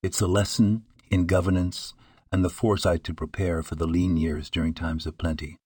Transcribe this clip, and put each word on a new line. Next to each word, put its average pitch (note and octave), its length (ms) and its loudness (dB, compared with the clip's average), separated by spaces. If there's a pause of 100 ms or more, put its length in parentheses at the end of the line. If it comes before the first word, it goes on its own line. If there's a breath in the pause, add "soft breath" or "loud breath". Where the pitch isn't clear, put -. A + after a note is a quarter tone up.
It's - 180 -4
a G2+ 60 2
lesson G2+ 580 2 (260)
in F#2 140 4
governance F#2 680 0 (360 soft breath)
and F#2+ 140 2
the F2 60 2
foresight F#2+ 540 2
to E2 100 -6
prepare E2 480 -2
for - 120 -6
the D#2+ 120 -2
lean F2 320 2
years D2+ 320 -2
during D#2+ 240 -2
times D#2+ 320 -4
of D#2 100 -8
plenty. D#2 500 -4